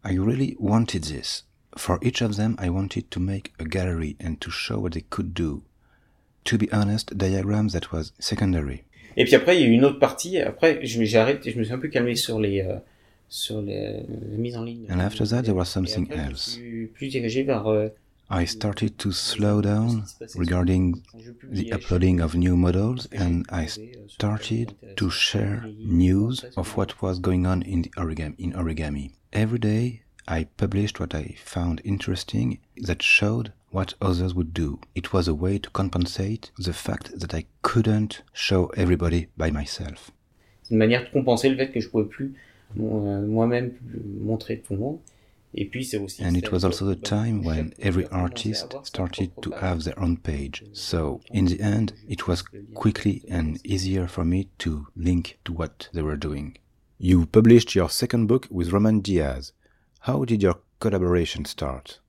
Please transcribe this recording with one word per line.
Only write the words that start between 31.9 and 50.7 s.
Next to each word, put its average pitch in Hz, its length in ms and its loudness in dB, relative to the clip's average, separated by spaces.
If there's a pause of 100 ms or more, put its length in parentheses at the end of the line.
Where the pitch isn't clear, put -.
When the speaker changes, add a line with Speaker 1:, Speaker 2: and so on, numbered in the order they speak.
Speaker 1:
that 95 200 -4
showed 110 500 2 (200)
what 95 280 -2
others 92 360 0
would 82 180 0
do. 78 260 -2 (160)
It - 160 -6
was 90 160 4
a 82 60 2
way 92 260 0
to - 120 -10
compensate 95 840 -2
the 90 140 -4
fact - 480 -8
that 85 160 -8
I 82 100 -4 (180)
couldn't 107 600 2 (100)
show - 340 2 (100)
everybody 85 500 2 (100)
by 80 140 0
myself. - 600 -8 (500)
Speaker 2:
C'est - 140 -8
une - 20 6
manière 113 260 6
de - 60 -14
compenser 127 400 4
le 131 80 2
fait 135 140 0
que 120 100 -2
je - 80 -8
pouvais 110 180 2
plus, 135 260 -8 (420)
moi, 107 320 -2
euh, 101 200 -2
moi-même 120 460 2 (480)
montrer 110 380 -4
tout - 140 -8
le 98 60 -4
monde. 143 200 -4 (560)
Et 101 100 -4
puis, 123 200 -8
c'est 110 120 -6
aussi, 98 260 -8
Speaker 1:
And 90 120 -2
it 90 100 0
Speaker 2:
c'était - 60 -4
Speaker 1:
was 90 140 0
also 92 280 0
the 87 60 -4
Speaker 2:
bah, - 80 -12
Speaker 1:
time 107 360 0
Speaker 2:
chaque - 20 -4
Speaker 1:
when 80 340 -2
every 92 260 0
Speaker 2:
auteur - 40 -14
commençait 92 60 -8
à - 80 0
Speaker 1:
artist 107 420 -4
Speaker 2:
avoir - 200 -14
sa - 40 -14
Speaker 1:
started 90 420 -4
Speaker 2:
propre - 100 -16
Speaker 1:
to - 100 -8
Speaker 2:
page. - 120 -8
Speaker 1:
have 87 200 -2
their - 180 -6
own 85 160 2
page. 71 460 -6
Speaker 2:
Euh, - 100 -20